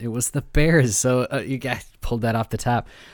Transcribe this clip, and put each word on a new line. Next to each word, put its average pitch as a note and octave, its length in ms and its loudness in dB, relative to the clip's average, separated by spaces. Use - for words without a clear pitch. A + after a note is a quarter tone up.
it A#2+ 80 -8
was A#2 220 -4
the C#3+ 100 -2
Bears. D3 560 4
So, B2+ 340 2
uh, C3 140 -4
you C3 140 -6
guys B2 260 -6
pulled A#2 220 -2
that A#2 140 0
off A2+ 120 -2
the A2+ 80 -6
top. A#2+ 320 -2